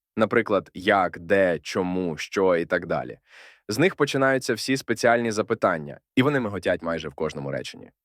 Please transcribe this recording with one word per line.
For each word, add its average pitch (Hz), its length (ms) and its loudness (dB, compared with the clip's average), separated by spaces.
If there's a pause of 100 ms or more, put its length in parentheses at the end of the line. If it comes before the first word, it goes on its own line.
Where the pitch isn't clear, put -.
(180)
Наприклад, 107 560 2
як, 92 460 2
де, 87 400 2
чому, 90 580 -2
що 95 380 2
і 85 100 0
так 87 200 -2
далі. 71 320 -4 (500)
З 107 100 -4
них 180 180 2
починаються 135 580 0
всі 135 240 -2
спеціальні 117 540 0
запитання, 95 680 -2 (160)
і 131 60 4
вони 143 180 2
миготять 98 420 -2
майже 82 280 -6
в 71 40 -12
кожному 73 380 -6
реченні. - 400 -12 (140)